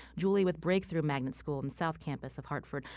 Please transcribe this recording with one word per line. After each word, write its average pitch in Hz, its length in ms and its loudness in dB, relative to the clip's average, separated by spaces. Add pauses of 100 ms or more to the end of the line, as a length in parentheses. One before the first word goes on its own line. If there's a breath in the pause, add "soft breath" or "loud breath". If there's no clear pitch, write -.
(160 loud breath)
Julie 196 280 4
with 165 160 2
Breakthrough 180 420 2
Magnet 135 320 0
School 143 260 -4
in 135 80 -2
South 160 320 -2
Campus 135 380 -6
of 135 80 -10
Hartford. 143 380 -4 (120 loud breath)